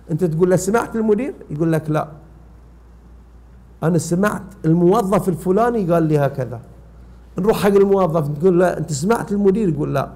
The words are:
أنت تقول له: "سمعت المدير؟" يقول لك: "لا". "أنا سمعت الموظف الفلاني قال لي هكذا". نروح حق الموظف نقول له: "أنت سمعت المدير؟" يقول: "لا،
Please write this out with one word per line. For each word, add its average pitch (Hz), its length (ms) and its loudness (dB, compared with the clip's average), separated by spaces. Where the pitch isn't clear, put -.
أنت 156 120 -2
تقول 170 260 0
له: 185 60 4
"سمعت 196 400 -2
المدير؟" 220 380 0
يقول 160 240 -2
لك: 156 160 -4
"لا". 151 180 -2
"أنا 165 140 0
سمعت 185 460 -2
الموظف 190 640 2
الفلاني 190 640 0
قال 170 100 2
لي 156 140 2
هكذا". 127 420 -4
نروح 190 260 0
حق 196 40 2
الموظف 190 640 2
نقول 170 300 2
له: 180 180 2
"أنت 156 160 -6
سمعت 196 380 -2
المدير؟" 202 380 2
يقول: 143 260 -2
"لا، 135 200 -2